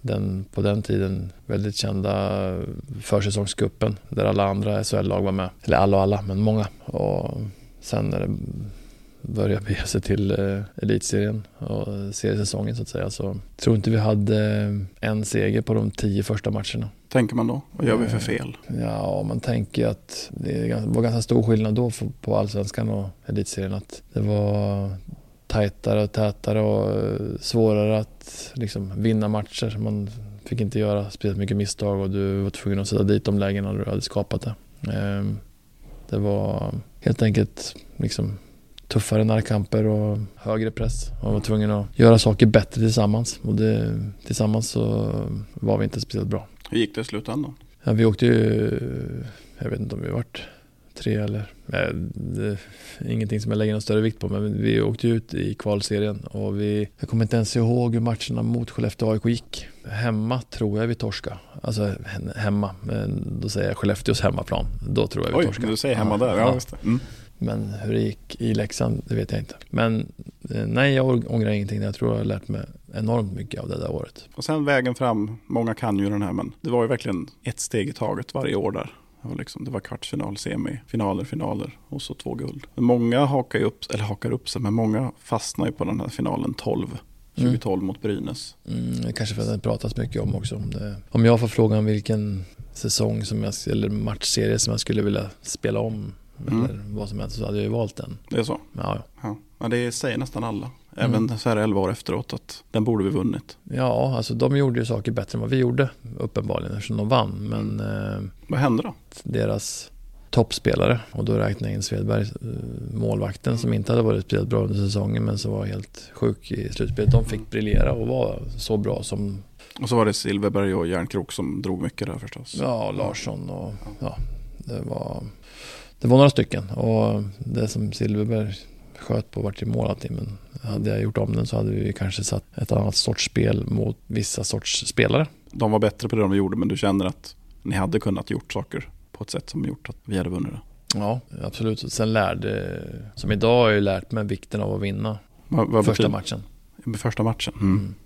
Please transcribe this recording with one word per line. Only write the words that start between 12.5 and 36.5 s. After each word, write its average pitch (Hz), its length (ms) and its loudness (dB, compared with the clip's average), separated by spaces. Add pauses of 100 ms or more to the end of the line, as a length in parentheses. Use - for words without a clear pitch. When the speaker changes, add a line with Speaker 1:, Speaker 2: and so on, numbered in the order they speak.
Speaker 1:
så 110 60 -6
att 107 60 -8
säga, 95 220 -4
så 98 260 -6 (200)
tror 113 200 4
inte 107 140 2
vi 110 80 4
hade 107 400 4 (600)
en 107 240 0
seger 104 380 2
på 110 120 0
de 107 160 2
tio 101 320 0
första 104 280 -2
matcherna. 107 380 -4 (200)
Speaker 2:
Tänker 120 280 2
man 117 100 2
då, 123 140 -2 (120)
vad - 140 -2
gör 113 100 4
vi 117 100 2
för 110 100 0
Speaker 1:
Eh, 107 40 2
Speaker 2:
fel? 117 360 -4 (240)
Speaker 1:
ja, 104 480 -2
man 117 120 -2
tänker 117 420 -2
ju 113 60 4
att - 440 -8
det - 300 -4
är 113 60 0
gans-, 110 260 0
var 113 80 2
ganska 117 200 0
stor 117 200 4
skillnad 107 320 4
då 120 160 2
för, 110 160 -6 (140)
på 107 160 0
allsvenskan 104 520 -2
och 101 200 -2 (180)
elitserien, 98 480 -4
att - 280 -10 (100)
det - 80 -2
var 101 680 0 (560)
tajtare 107 560 2
och 101 100 0
tätare 107 480 0
och, 104 300 4 (140)
eh, 101 160 0 (200)
svårare 107 580 4
att, - 560 -8
liksom, 101 480 -4
vinna 110 260 4
matcher. 107 500 -2
Man 104 320 -2 (340)
fick 113 160 -2
inte 101 180 0
göra 104 320 2
speciellt 98 280 -2
mycket 101 180 0
misstag 101 440 0
och 95 100 0
du 98 320 2
var 98 80 0
tvungen 98 280 -2
att 98 100 -2
sätta 101 140 2
dit 101 220 4
de 101 140 4
lägena 98 340 2
du 101 120 0
hade 101 160 -2
skapat - 420 -2
det. 110 120 -6 (380)
Ehm, 101 460 -2 (720)
det 107 100 -2
var 101 560 0 (260)